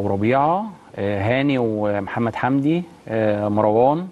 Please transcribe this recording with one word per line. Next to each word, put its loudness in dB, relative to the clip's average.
وربيعة، 0
آه، -4
هاني 0
ومحمد -2
حمدي، 0
آه، 0
مروان، 2